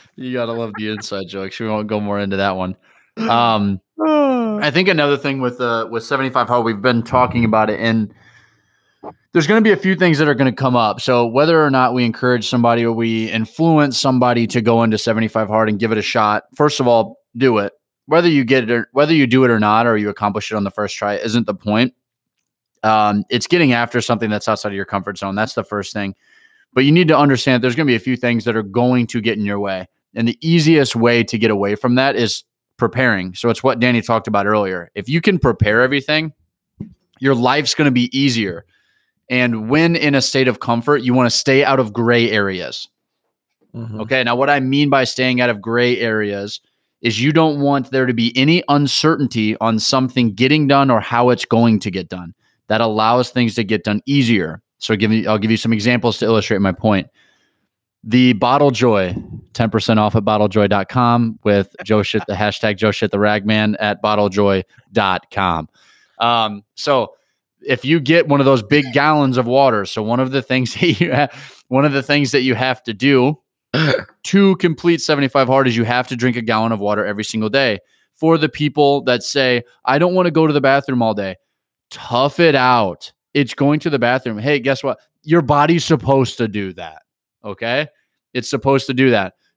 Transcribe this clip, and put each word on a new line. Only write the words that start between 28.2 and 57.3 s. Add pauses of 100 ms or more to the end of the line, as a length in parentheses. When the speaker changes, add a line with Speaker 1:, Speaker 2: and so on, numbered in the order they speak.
Speaker 1:
that
are
going
to
get
in
your
way. (280)
And
the (100)
easiest
way
to
get
away
from
that
is (320)
preparing.
So
it's
what
Danny
talked
about
earlier.
If
you
can
prepare
everything, (880)
your
life's
gonna
be
easier. (680)
And
when
in
a
state
of
comfort,
you
wanna
stay
out
of
gray
areas. (880)
Speaker 3:
Mm-hmm.
Speaker 1:
Okay,
now
what
I
mean
by
staying
out
of
gray
areas (400)
is
you
don't
want
there
to
be
any
uncertainty
on
something
getting
done
or
how
it's
going
to
get
done. (360)
That
allows
things
to
get
done
easier. (160)
So
give
me,
I'll
give
you
some
examples
to
illustrate
my
point. (960)